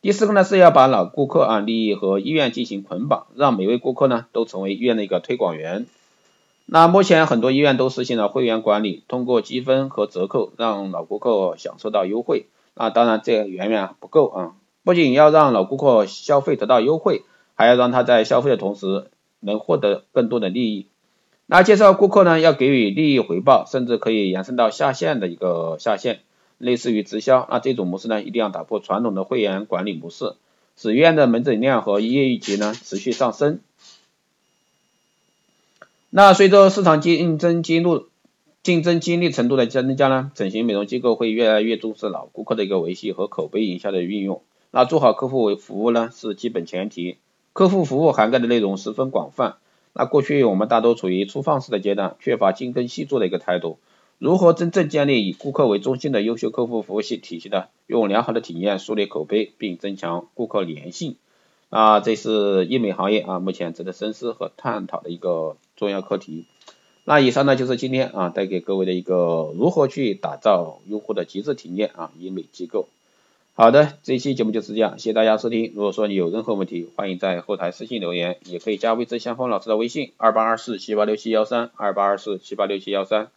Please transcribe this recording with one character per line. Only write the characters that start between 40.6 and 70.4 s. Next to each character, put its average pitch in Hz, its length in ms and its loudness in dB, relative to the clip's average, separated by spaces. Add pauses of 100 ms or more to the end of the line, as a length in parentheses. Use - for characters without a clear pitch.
美 110 80 0
容 101 140 -2
机 127 100 -6
构 120 160 0
会 113 160 -2
越 113 180 0
来 110 140 4
越 113 160 -2
重 110 180 -8
视 107 140 -8
老 - 160 -10
顾 - 180 -16
客 117 120 -4
的 107 100 -2
一 - 20 -8
个 98 120 0
维 87 160 -4
系 98 160 -8
和 92 160 -6
口 - 200 -8
碑 104 160 -4
营 90 140 -4
销 98 140 -6
的 92 100 -2
运 98 220 -6
用。 98 180 -6 (300)
那 127 140 4
做 156 140 0
好 123 140 4
客 131 140 -4
户 117 280 0
服 101 280 -10
务 120 80 2
呢 117 240 -2
是 107 180 -10
基 117 160 -8
本 85 160 -6
前 95 240 -8
提， 90 280 -10 (360)
客 185 160 4
户 185 160 0
服 139 180 -2
务 156 80 4
涵 110 200 2
盖 127 80 2
的 120 80 -2
内 120 100 2
容 98 180 -2
十 101 160 -10
分 131 200 -6
广 113 200 -6
泛。 120 260 -4 (380)
那 101 100 -2
过 139 180 0
去 143 200 0
我 104 120 2
们 104 120 0
大 117 140 2
多 117 140 2
处 98 120 -6
于 92 160 -2
初 135 200 -8
创 143 180 -2
式 - 80 -18
的 107 100 -2
阶 101 140 -2
段， 98 260 -6
缺 127 160 -2
乏 107 160 0
精 123 220 -8
耕 120 140 -4
细 147 180 -10
作 139 140 -2
的 98 80 0
一 - 20 -2
个 92 80 -6
态 90 220 -4
度。 82 180 -8 (400)
如 165 220 0
何 175 120 6
真 170 200 -2
正 165 180 -2
建 147 180 0
立 117 200 0
以 87 60 -6
顾 - 180 -10
客 139 160 0
为 104 100 0
中 127 220 -4
心 147 120 -6
的 107 120 -2
优 113 120 -4
秀 117 140 -6
客 123 160 -4
户 117 160 -6
服 101 140 -10
务 107 60 -2
系 110 160 -6
体 - 220 -14
系 87 80 -20
呢？ 98 180 -4 (200)
用 110 240 -2
良 107 140 0
好 117 100 -6
的 113 80 -2
体 87 140 -14
验 95 240 -2
树 110 160 -8
立 104 100 -2
口 80 180 -8
碑， 104 360 -4
并 95 180 -8
增 101 180 -10
强 87 380 -8
顾 117 140 -8
客 101 180 -4
粘 78 260 -14
性。 - 240 -10 (540)
啊， 107 300 4
这 110 160 -2
是 101 500 0
医 123 140 -2
美 107 120 -2
行 95 200 -2
业 107 80 0
啊， 92 200 -6
目 92 120 -6
前 85 240 -8
值 85 80 -14
得 92 100 -10
深 107 200 -10
思 120 180 -10
和 - 260 -10
探 107 300 -8
讨 - 120 -10
的 87 120 -12
一 87 60 -12
个 82 400 -4 (180)
重 101 160 -4
要 98 100 -6
课 98 160 -6
题。 80 280 -12 (580)
那 147 160 2
以 131 100 4
上 139 160 0
呢， 139 100 4
就 127 120 -4
是 127 80 -2
今 131 160 -6
天 131 180 -2
啊， 92 200 -4
带 98 180 -4
给 92 140 -6
各 98 140 -6
位 95 120 -2
的 92 60 -2
一 90 100 -4
个 85 520 -2
如 123 140 0
何 156 180 0
去 120 280 -4
打 76 220 -10
造 90 500 0